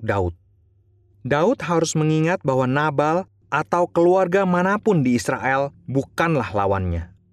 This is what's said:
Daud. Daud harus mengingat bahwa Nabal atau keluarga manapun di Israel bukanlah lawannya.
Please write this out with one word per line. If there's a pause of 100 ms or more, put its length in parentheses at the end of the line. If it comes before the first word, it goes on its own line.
Daud. (880)
Daud
harus
mengingat
bahwa
Nabal (240)
atau
keluarga
manapun
di
Israel (160)
bukanlah
lawannya. (200)